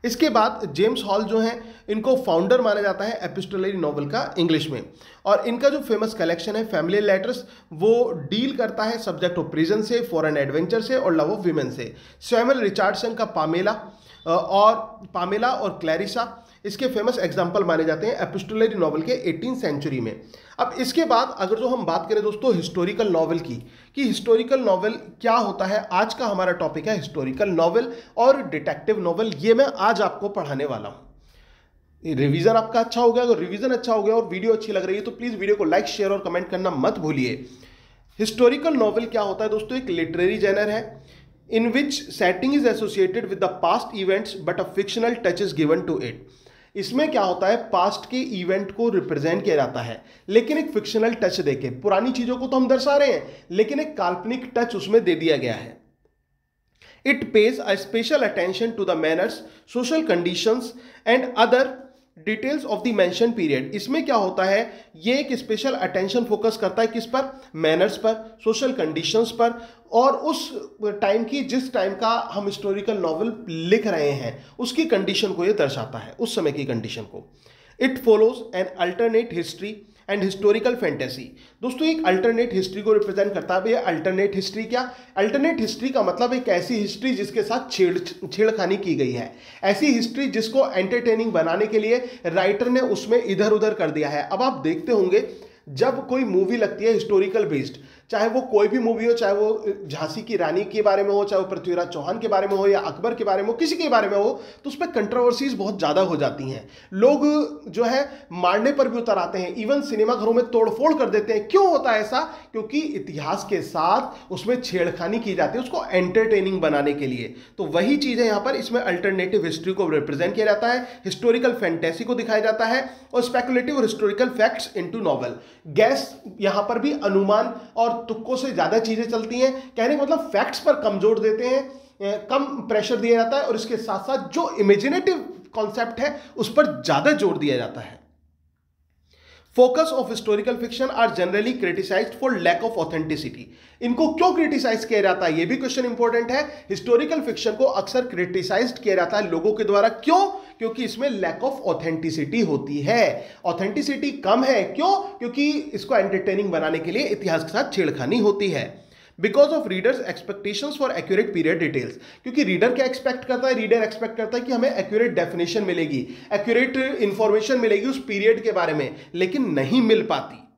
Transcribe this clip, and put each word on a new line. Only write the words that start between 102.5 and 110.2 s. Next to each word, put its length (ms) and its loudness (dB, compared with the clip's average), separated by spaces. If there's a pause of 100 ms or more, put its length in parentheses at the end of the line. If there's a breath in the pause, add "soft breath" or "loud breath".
हो 100 2
या 140 4
अकबर 340 -4
के 100 -4
बारे 180 2
में 60 -2
हो, 60 -2
किसी 220 0
के 120 -2
बारे 200 4
में 100 0
हो, 240 0 (220 loud breath)
तो 60 -8
उस 60 -12
पर 100 -2
controversies 680 0
बहुत 240 -4
ज़्यादा 220 2
हो 160 2
जाती 340 -2
हैं। 180 -12 (240 loud breath)
लोग 300 4 (460)
जो 160 -2
है 480 -2
मारने 400 2
पर 160 4
भी 100 -2
उतर 200 0
आते 200 -2
हैं, 180 -6
even 260 0
cinema 320 0
घरों 180 0